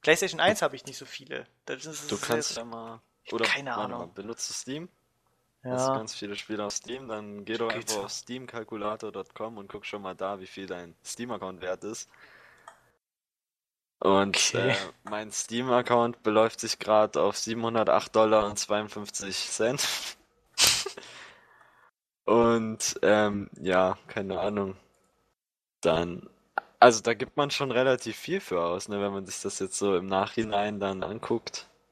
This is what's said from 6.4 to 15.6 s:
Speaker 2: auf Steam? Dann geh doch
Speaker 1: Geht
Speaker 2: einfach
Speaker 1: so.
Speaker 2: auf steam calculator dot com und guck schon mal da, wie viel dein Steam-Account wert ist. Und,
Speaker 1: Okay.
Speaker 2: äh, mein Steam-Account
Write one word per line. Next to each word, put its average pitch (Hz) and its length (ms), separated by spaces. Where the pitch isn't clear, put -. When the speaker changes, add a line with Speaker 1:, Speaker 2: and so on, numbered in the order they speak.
Speaker 2:
auf 101 80
Steam? 131 340
Dann 104 360
geh 110 140
doch 113 100
Speaker 1:
Geht 110 80
Speaker 2:
einfach 113 180
Speaker 1:
so. 104 100
Speaker 2:
auf 104 80
steam 127 360
calculator 110 640
dot 95 240
com 110 200
und 101 120
guck - 180
schon 104 160
mal 92 140
da, 95 240
wie 92 80
viel 98 180
dein 87 280
Steam-Account 95 560
wert 92 240
ist. 107 260
Und, 98 360
Speaker 1:
Okay. - 340
Speaker 2:
äh, 127 60
mein 107 280
Steam-Account 120 920